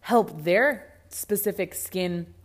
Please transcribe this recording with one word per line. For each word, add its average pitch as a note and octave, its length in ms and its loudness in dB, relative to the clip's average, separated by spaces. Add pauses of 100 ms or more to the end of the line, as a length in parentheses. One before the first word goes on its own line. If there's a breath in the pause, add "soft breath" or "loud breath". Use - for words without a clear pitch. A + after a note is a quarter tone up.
help F3 440 2
their A3+ 480 2 (160)
specific G3 640 -4
skin F3 520 -4 (180)